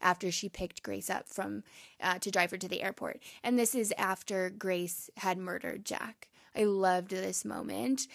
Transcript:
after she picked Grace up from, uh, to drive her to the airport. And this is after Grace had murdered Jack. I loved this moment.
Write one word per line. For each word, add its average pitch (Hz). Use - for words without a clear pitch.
after 180
she 196
picked -
Grace 196
up -
from, 202
uh, 185
to 196
drive 180
her 190
to 185
the 180
airport. -
And 247
this 240
is 226
after 190
Grace 180
had 185
murdered 180
Jack. -
I 214
loved 190
this 185
moment. 214